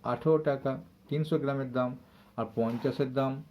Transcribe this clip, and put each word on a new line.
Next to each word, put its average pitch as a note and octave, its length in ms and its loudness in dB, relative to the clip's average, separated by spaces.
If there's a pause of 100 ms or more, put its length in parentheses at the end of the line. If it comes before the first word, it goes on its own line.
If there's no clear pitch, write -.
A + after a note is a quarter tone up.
(120)
আঠেরো D#3 260 4 (120)
টাকা C#3 220 0 (360)
তিনশো D#3 360 0
গ্রামের C3+ 340 -2
দাম, B2+ 120 2 (500)
আর A2+ 60 0 (120)
পঞ্চাশের A#2+ 560 0
দাম C3+ 180 2 (200)